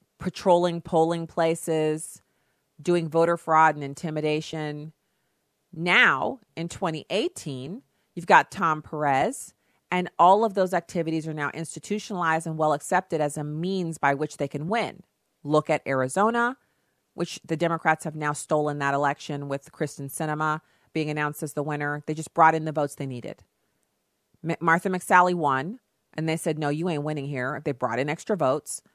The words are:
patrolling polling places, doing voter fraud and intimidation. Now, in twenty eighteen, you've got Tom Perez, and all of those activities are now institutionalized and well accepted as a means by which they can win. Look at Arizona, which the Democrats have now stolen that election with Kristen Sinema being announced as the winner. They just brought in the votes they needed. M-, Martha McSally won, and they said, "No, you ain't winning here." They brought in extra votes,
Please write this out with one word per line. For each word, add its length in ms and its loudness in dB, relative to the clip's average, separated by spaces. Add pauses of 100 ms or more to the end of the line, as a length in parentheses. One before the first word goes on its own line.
(180)
patrolling 640 2
polling 460 0
places, 960 -2 (600)
doing 260 0
voter 300 2
fraud 380 4
and 80 -8
intimidation. 1120 -6 (760)
Now, 680 2 (160)
in 120 -6
twenty 440 -6
eighteen, 720 -6 (320)
you've 100 -10
got 260 6
Tom 300 0
Perez, 720 0 (380)
and 260 -2
all 260 8
of 120 0
those 180 2
activities 540 -2
are 60 -6
now 200 -4
institutionalized 960 -2
and 100 -6
well 160 2
accepted 480 0
as 160 -2
a 60 -6
means 560 -4
by 160 2
which 220 -6
they 100 -2
can 200 -6
win. 360 -4 (400)
Look 260 2
at 180 2
Arizona, 720 0 (560)
which 300 -6
the 140 -4
Democrats 460 0
have 120 -6
now 160 -2
stolen 480 -2
that 140 0
election 560 -2
with 220 -8
Kristen 360 -8
Sinema 540 -4 (320)
being 160 -2
announced 320 -4
as 120 -8
the 100 -4
winner. 420 -4
They 80 -4
just 200 -8
brought 200 8
in 120 0
the 60 -4
votes 240 -2
they 120 -8
needed. 360 -10 (1040)
M-, 120 -2
Martha 300 2
McSally 440 4
won, 460 -2 (340)
and 160 -2
they 80 0
said, 220 -4
"No, 100 0
you 200 -2
ain't 140 -2
winning 240 -4
here." 360 -6
They 80 -2
brought 260 -2
in 120 -2
extra 280 -4
votes, 440 -2 (140)